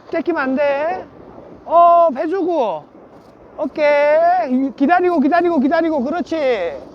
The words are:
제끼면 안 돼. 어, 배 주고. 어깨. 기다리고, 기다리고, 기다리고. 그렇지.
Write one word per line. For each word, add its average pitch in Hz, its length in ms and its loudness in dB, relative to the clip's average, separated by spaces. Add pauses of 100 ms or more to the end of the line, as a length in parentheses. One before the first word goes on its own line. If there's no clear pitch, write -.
(100)
제끼면 330 320 -4
안 262 140 -4
돼. 294 500 -4 (580)
어, 339 500 6
배 311 120 -4
주고. 302 580 -4 (720)
어깨. 294 640 0 (580)
기다리고, 349 440 2
기다리고, 339 400 0
기다리고. 311 440 0
그렇지. 262 720 -4 (180)